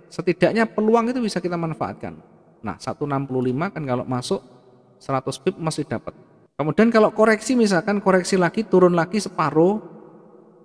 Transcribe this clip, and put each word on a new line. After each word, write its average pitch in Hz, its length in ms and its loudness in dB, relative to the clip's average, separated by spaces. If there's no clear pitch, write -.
Setidaknya 180 600 0
peluang 220 420 2
itu 262 80 -4
bisa 208 220 -4
kita 175 160 -4
manfaatkan. 156 580 -8
Nah, 107 160 -10
satu - 240 -8
enam 139 240 -4
puluh 127 240 -2
lima 165 220 -4
kan 160 100 -10
kalau 127 240 -4
masuk 127 320 -4
seratus 135 400 -6
pip 190 180 -4
masih 156 240 -6
dapat. - 320 -10
Kemudian 202 380 2
kalau 214 180 4
koreksi, 220 460 2
misalkan 202 420 2
koreksi 185 400 2
lagi, 180 240 0
turun 180 300 4
lagi 175 260 2
separuh, 175 640 0